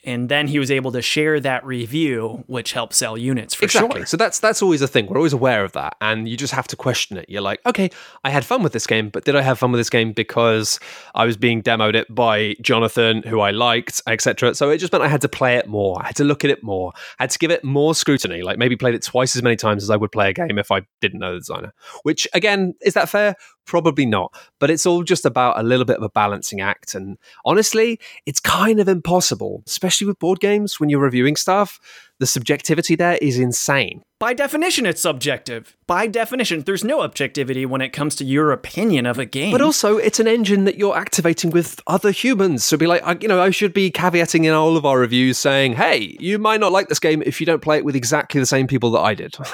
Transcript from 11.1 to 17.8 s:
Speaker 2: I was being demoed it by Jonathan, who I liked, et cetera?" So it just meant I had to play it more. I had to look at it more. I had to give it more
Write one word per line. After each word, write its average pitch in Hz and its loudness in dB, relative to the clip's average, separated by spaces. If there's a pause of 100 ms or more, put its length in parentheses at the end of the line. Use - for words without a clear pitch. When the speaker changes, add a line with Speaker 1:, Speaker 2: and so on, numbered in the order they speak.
Speaker 2:
I 113 2
was 113 0
being 113 0
demoed 110 2
it 113 0
by 107 0
Jonathan, 113 2
who 113 -2
I 101 2
liked, 117 -2
et 113 -2
cetera?" 123 2
So 143 0
it 156 2
just 175 -6
meant 143 2
I 143 2
had 139 0
to 139 0
play 123 0
it 98 -2
more. 98 -2
I - -10
had - -10
to 147 2
look 147 0
at 143 2
it - -4
more. 92 -6 (260)
I 127 -2
had 135 -2
to - -4
give 165 0
it 170 -2
more 143 2